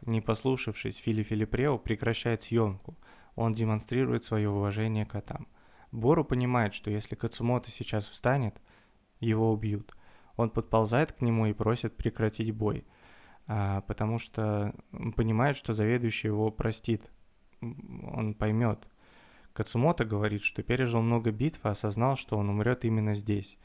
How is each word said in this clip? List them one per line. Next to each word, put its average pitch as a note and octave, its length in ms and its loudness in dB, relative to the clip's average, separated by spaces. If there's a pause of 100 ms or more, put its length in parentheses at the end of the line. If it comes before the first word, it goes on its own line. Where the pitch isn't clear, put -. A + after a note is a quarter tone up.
не A2 160 0
послушавшись A2+ 760 -2
Фили A2 260 0
Фили G#2+ 220 -2
Прео, C3+ 320 2
прекращает A2+ 640 -2
съемку. A2 520 0 (400)
Он A2+ 180 0
демонстрирует A#2 720 0
свое G#2+ 280 0
уважение G#2 540 0
к - 60 -12
котам. - 360 -8 (440)
Бору C#3 320 4
понимает, B2 520 2
что - 160 -6
если G#2 240 -4
Кацумото A#2+ 560 -2
сейчас G#2+ 360 -4
встанет, B2 540 0 (580)
его A2+ 320 4
убьют. G#2 440 -2 (420)
Он A2+ 140 2
подползает A2+ 600 2
к - 80 -8
нему A2+ 260 2
и G#2 60 2
просит A2+ 440 0
прекратить A2 540 -2
бой, G#2+ 340 -2 (600)
а, G2 340 0
потому A2 380 -2
что G#2+ 540 -2 (180)
он A#2+ 220 -6
понимает, A#2 440 2
что - 160 -4
заведующий A2 540 0
его G#2+ 240 0
простит. - 600 -2 (500)
Он A#2 760 -6
поймет. G#2+ 520 0 (640)
Кацумото B2 520 2
говорит, G#2 380 0
что - 200 -4
пережил A#2+ 380 2
много A#2 300 2
битв B2 340 -2
и G#2+ 40 0
осознал, A2 480 0
что - 200 -4
он G2+ 120 0
умрет G#2+ 360 0
именно G#2+ 280 2
здесь. G#2 520 -4